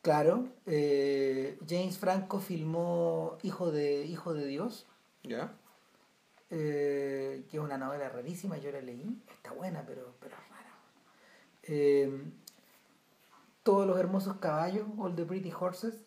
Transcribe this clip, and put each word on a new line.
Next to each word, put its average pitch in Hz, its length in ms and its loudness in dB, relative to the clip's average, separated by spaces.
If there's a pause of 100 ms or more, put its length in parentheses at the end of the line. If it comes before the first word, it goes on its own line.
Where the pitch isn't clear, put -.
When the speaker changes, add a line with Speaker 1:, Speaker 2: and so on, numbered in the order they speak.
Speaker 1:
Claro. 170 480 4 (160)
Eh, 139 920 2 (100)
James 180 300 -2
Franco 190 420 0
filmó 165 1000 0
Hijo 185 280 0
de, 147 360 2
Hijo 165 260 -6
de 147 140 -2
Dios. 160 400 -4 (360)
Speaker 2:
Ya. 127 300 -6 (960)
Speaker 1:
Eh, 139 1000 0
que 156 80 -6
es 151 40 -2
una 143 140 -4
novela 135 320 -4
rarísima, 160 480 -6
yo 139 160 -6
la 139 80 -6
leí, 131 400 -8 (100)
está - 220 -16
buena, 170 340 -8
pero, 127 320 -14
pero - 160 -16
es - 140 -20
rara. - 260 -20 (920)
Eh, 143 580 4 (1400)
Todos 196 220 6
los 185 120 4
hermosos 190 400 2
caballos, 175 480 0 (120)
All 185 160 -2
the 170 120 -2
Pretty 180 260 -4
Horses 185 420 -4 (120)